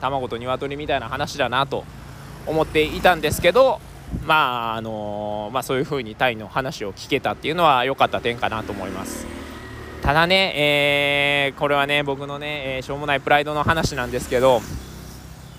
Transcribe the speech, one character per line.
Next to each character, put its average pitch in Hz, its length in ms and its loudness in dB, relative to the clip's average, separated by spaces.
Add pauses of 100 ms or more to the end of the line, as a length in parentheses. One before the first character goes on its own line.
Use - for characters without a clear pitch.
卵 131 260 -2
と 113 120 -6
鶏 131 380 -4
み 151 120 -8
た 143 80 0
い 127 40 0
な 117 80 -8
話 139 300 -6
だ 127 100 0
な 135 200 2
と 117 160 -4 (600)
思 156 180 0
っ 151 40 2
て 156 160 2
い 160 180 -2
た 180 140 6
ん 160 60 -2
で 147 100 0
す 147 100 -4
け 175 120 4
ど、 247 280 6 (460)
ま 123 460 2
あ、 - 20 -2
あ 113 60 -4
の 104 680 -6
ー、 123 40 -12
ま 131 60 0
あ、 - 20 -8
そ 135 140 -2
う - 20 0
い 127 40 0
う - 20 -2
ふ 139 120 -6
う 131 60 -4
に 110 140 -12
タ 135 140 2
イ 110 60 -4
の 107 120 -10
話 131 360 -6
を 95 100 -6
聞 - 140 -16
け 135 120 2
た 104 140 -2
っ - 20 -6
て - 100 -10
い 147 60 -2
う - 20 -2
の 175 80 2
は 135 220 6
良 135 100 0
か 123 120 4
っ - 20 0
た 98 120 -2
点 117 180 -2
か 107 100 -2
な 110 160 -4
と 107 80 -6
思 98 160 -6
い - 20 -6
ま 95 140 -8
す。 - 200 -10 (800)
た 139 120 2
だ 165 120 6
ね、 190 300 4
え 143 1000 4
ー、 - 60 -10
こ 147 80 2
れ 143 80 4
は 139 100 4
ね、 147 160 2
僕 139 240 -4
の 143 140 -8
ね、 143 380 -6
え - 20 -
ー、 - 40 -10
し - 60 -12
ょ 139 60 -4
う - 20 -8
も 147 80 -6
な 147 80 2
い 131 60 0
プ 147 100 -4
ラ 147 80 8
イ 147 60 4
ド 151 100 -2
の 147 80 0
話 160 320 2
な 127 100 -2
ん 120 60 -6
で 123 80 -2
す - 100 -6
け 127 120 2
ど、 127 220 6 (960)